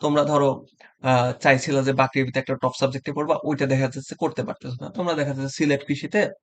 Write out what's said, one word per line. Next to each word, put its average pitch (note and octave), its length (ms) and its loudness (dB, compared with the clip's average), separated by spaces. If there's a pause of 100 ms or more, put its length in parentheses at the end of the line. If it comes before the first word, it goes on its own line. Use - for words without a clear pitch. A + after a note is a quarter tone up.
তোমরা D3 240 2
ধরো, C#3+ 400 2 (380)
আহ, B2 380 2
চাইছিলা C#3 420 4
যে C3+ 100 2
বাকৃবিতে C3 460 0
একটা C3+ 160 -4
টপ C3 260 -2
সাবজেক্টে C3+ 320 -2
পড়বা, D3+ 320 0
ওইটা D3 220 0
দেখা C3 220 2
যাচ্ছে C3 260 -12
করতে - 280 -4
পারতেছো B2 380 -10
না। C#3+ 100 -10
তোমরা F3 240 -2
দেখা C#3+ 200 -2
যাচ্ছে C3+ 220 -6
সিলেট C#3+ 300 2
কৃষিতে D3 420 0 (140)